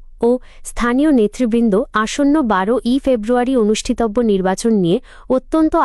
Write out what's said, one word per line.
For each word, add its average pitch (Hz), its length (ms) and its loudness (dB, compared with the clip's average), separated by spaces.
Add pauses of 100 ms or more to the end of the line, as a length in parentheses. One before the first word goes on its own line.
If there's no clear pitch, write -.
(220)
ও 233 80 2 (340)
স্থানীয় 254 480 0
নেতৃবৃন্দ 233 600 0 (200)
আসন্ন 277 420 0 (180)
বারো 190 220 0 (100)
ই 247 140 0
ফেব্রুয়ারি 247 580 0
অনুষ্ঠিতব্য 220 640 -2
নির্বাচন 196 520 0
নিয়ে 185 240 2 (320)
অত্যন্ত 311 440 0 (120)